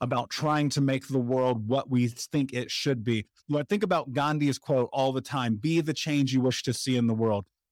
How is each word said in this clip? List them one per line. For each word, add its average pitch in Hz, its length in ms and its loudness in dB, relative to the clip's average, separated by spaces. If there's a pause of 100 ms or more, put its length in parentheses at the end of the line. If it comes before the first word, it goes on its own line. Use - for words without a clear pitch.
about 123 280 -2
trying 151 420 0
to 143 100 0
make 135 260 2
the 135 140 0
world 120 480 0
what 135 200 0
we 123 200 2
think 135 440 -4
it 123 180 -4
should 123 340 -2
be. 117 120 0 (300)
You 147 80 -2
know, 147 40 2
I 147 40 -2
think 202 220 -2
about 165 280 0
Gandhi's 147 460 0
quote 131 340 2
all 135 200 2
the 131 80 -2
time, 123 340 -2
"Be 160 260 0
the 156 140 -2
change 143 400 0
you 127 60 2
wish 127 240 0
to 127 80 -2
see 127 240 -2
in 117 100 2
the 113 80 2
world." 110 300 0 (280)